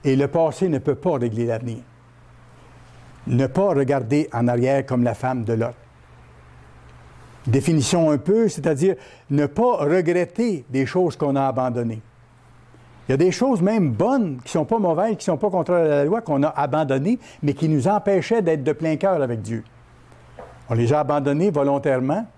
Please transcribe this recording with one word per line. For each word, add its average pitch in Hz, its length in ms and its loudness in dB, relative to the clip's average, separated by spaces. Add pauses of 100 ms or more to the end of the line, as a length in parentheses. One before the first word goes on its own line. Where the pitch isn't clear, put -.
Et 135 120 2
le 139 120 2
passé 165 400 0
ne 151 100 0
peut 139 180 -2
pas 170 220 -2
régler 117 280 -2
l'avenir. 117 340 -6 (1500)
Ne 123 200 2
pas 185 220 0
regarder 139 640 0
en 120 140 0
arrière 127 380 0
comme 127 180 0
la 117 120 0
femme 127 300 -4
de 113 80 -2
Lot. 113 200 -2 (1700)
Définissons 156 640 2
un 147 80 2
peu, 214 300 2
c'est-à-dire 160 480 0 (340)
ne 143 160 2
pas 214 320 0
regretter 170 920 0
des 131 160 0
choses 180 300 0
qu'on 139 200 -2
a 139 120 0
abandonnées. 120 540 -4 (1040)
Il 131 40 -2
y - 20 2
a 135 40 2
des 175 140 4
choses 240 300 0
même 190 300 2
bonnes, 175 460 0
qui - 200 -6
ne 160 40 2
sont 147 40 0
pas 226 140 0
mauvaises, 185 380 0
qui - 120 -6
ne 175 40 2
sont 147 40 -2
pas 202 140 0
contraires 175 340 2
à - 20 2
la 143 180 2
loi, 214 160 0
qu'on 147 200 0
a 151 80 2
abandonnées, 143 720 0 (240)
mais 147 100 0
qui 160 160 -2
nous 151 180 2
empêchaient 202 540 0
d'être 160 220 0
de 151 80 0
plein 160 240 -2
cœur 185 260 0
avec 120 220 -4
Dieu. 113 200 -6 (1040)
On 117 60 -2
les 117 180 2
a 151 100 2
abandonnées 147 500 0
volontairement. 143 760 0 (120)